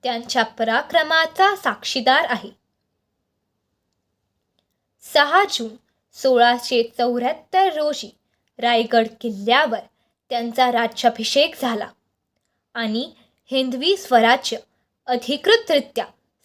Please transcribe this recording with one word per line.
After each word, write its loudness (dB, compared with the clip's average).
त्यांच्या -4
पराक्रमाचा 0
साक्षीदार 0
आहे. -6
सहा 2
जून -8
सोळाशे 2
चौऱ्याहत्तर 0
रोजी -6
रायगड 2
किल्ल्यावर 0
त्यांचा 0
राज्याभिषेक 0
झाला -4
आणि -6
हिंदवी 0
स्वराज्य 2
अधिकृतरित्या 0